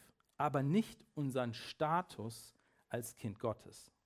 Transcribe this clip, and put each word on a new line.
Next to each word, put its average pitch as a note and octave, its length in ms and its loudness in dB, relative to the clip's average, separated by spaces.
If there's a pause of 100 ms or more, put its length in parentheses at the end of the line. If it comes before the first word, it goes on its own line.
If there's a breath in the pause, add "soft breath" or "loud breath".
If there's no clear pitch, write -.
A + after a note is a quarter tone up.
(380)
aber C#3 260 2
nicht F3+ 400 2 (120)
unseren B2+ 380 0
Status D3+ 1000 -2 (340)
als A#2 260 -4
Kind G#2 240 -6
Gottes. - 520 -6 (140)